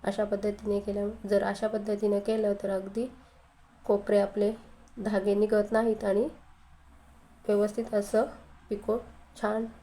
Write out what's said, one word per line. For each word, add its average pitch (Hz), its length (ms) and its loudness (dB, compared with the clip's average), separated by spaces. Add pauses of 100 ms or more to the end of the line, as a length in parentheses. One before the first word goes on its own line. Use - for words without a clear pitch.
अशा 208 200 -2
पद्धतीने 208 560 -2
केलं, 202 280 -4 (180)
जर 202 160 4
अशा 202 260 -2
पद्धतीने 208 520 0
केलं 214 320 0 (100)
तर 196 80 -2
अगदी 196 360 -4 (760)
कोपरे 202 340 2
आपले 202 340 2 (460)
धागे 202 360 0
निघत 208 380 2
नाहीत 220 320 2
आणि 208 240 2 (1200)
व्यवस्थित 208 460 0
असं 208 300 2 (460)
पिको 214 280 -2 (440)
छान 220 240 0 (160)